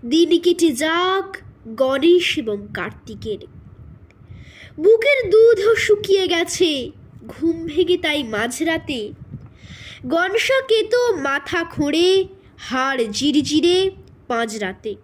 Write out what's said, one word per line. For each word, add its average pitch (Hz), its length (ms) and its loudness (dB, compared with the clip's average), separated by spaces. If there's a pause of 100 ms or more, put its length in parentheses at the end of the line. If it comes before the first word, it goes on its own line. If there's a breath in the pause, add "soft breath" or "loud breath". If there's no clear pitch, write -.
দিন 330 340 4
কেটে 339 320 2
যাক 349 640 -2 (300)
গণেশ 269 680 2
এবং 208 360 -6
কার্তিকের। 113 640 -10 (1400 loud breath)
বুকের 453 540 4
দুধও 440 460 6
শুকিয়ে 392 520 2
গেছে, 339 640 -2 (360)
ঘুম 330 380 -4
ভেঙে 339 320 0
তাই 302 260 -2
মাঝরাতে 240 880 -6 (920 loud breath)
গনসা 392 560 0
কেতো 453 540 2
মাথা 285 480 -4
খোঁড়ে, 339 640 0 (300 soft breath)
হাড় 262 480 -2
জিরজিরে 302 880 0 (360)
পাঁচ 233 300 -4
রাতে। 196 460 -8